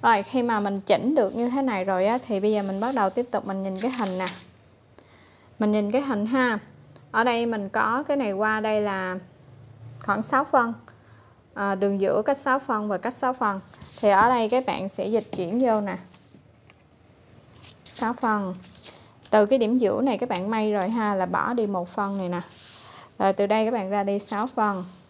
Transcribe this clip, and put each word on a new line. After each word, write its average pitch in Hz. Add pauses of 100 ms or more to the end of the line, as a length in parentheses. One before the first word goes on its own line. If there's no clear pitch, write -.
Rồi, 226
khi 247
mà 233
mình 196
chỉnh 220
được 220
như 240
thế 269
này 220
rồi 185
á, 226 (100)
thì 208
bây 214
giờ 208
mình 190
bắt 247
đầu 202
tiếp 240
tục 202
mình 190
nhìn 190
cái 254
hình 202
nè. 185 (1300)
Mình 214
nhìn 208
cái 254
hình 226
ha. 240 (520)
Ở 226
đây 233
mình 214
có 220
cái 285
này 226
qua 214
đây 214
là 190 (920)
khoảng 208
sáu 269
phân. 240 (800)
À, 202
đường 196
giữa 196
cách 277
sáu 262
phân 214
và 196
cách 226
sáu 254
phân. 208 (420)
Thì 208
ở 202
đây 233
các 254
bạn -
sẽ 190
dịch 220
chuyển 196
vô 220
nè. 185 (1900)
Sáu 233
phân. 208 (760)
Từ 214
cái 247
điểm 233
giữa 208
này 247
các 247
bạn 190
may 214
rồi 202
ha, 214
là 185
bỏ 185
đi 226
một 180
phân 202
này 185
nè. 175 (800)
Rồi 196
từ 202
đây 220
các 226
bạn 202
ra 202
đi 202
sáu 214
phân 208 (260)